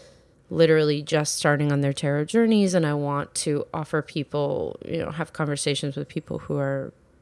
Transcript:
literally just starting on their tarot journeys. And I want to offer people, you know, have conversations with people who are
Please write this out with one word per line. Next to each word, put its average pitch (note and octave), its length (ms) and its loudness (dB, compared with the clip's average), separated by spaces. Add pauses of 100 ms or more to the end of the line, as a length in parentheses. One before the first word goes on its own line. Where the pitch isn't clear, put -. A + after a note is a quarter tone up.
(480)
literally D#3 540 4
just D3+ 340 0
starting D3 340 2
on C#3+ 120 2
their C#3 100 2
tarot D3 320 -2
journeys. A3 480 4
And E3+ 140 4
I D3 80 0
want C#3+ 420 -2
to D3 380 -2
offer D#3 260 -2
people, C#3+ 840 -4
you - 140 -4
know, - 120 -4
have D3+ 240 -8
conversations C#3+ 600 -2
with C#3+ 140 -8
people - 300 -8
who - 180 -6
are C#3 360 -4 (300)